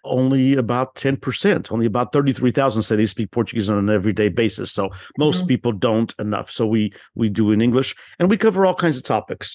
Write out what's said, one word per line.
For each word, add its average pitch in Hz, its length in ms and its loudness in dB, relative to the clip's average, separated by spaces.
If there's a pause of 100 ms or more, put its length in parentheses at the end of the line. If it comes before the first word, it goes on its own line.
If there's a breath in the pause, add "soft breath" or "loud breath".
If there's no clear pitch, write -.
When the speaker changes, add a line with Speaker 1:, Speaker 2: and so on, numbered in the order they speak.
Speaker 1:
only 131 500 2
about 123 400 0
ten 139 240 -2
percent, - 520 -2
only 113 140 0
about 117 280 -2
thirty-three 127 400 2
thousand 123 300 0
say 110 140 0
they 107 80 2
speak 107 260 -4
Portuguese 110 380 -2
on 104 80 0
an 104 140 0
everyday 104 400 0
basis. 101 420 -2
So 98 160 -4 (300 loud breath)
most 151 220 2
Speaker 2:
Mm-hmm. 180 80 0
Speaker 1:
people 123 240 0
don't 110 460 0
enough. 107 320 -6
So 117 160 -2
we, 107 280 0 (200 loud breath)
we 113 140 0
do 104 220 2
in 107 100 4
English, 123 340 2 (240 loud breath)
and 180 120 2
we 214 80 2
cover 196 260 2
all 185 100 2
kinds 165 220 0
of 127 60 -10
topics. - 520 -4